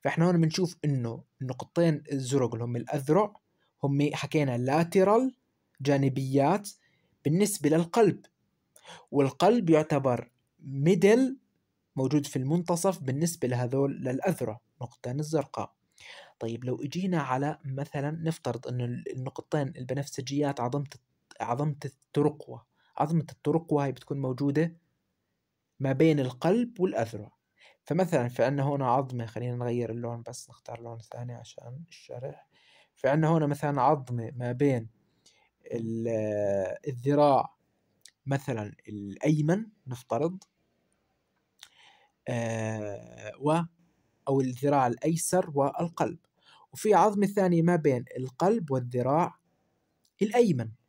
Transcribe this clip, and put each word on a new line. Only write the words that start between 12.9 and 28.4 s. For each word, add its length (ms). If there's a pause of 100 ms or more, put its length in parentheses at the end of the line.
بالنسبة 480
لهذول 440
للأذرع، 680 (220)
نقطتين 380
الزرقاء. 560 (640)
طيب، 260
لو 160
إجينا 400
على 440
مثلًا 460
نفترض 560
إنه 180
ال-، 300
النقطتين 600
البنفسجيات 840
عظمة 240
الت-، 580
عظمة 340 (100)
الترقوة، 800 (320)
عظمة 340
الترقوة 520
هاي 80
بتكون 300
موجودة 540 (1040)
ما 120
بين 280
القلب 600
والأذرع. 600 (440)
فمثلًا 440
في 160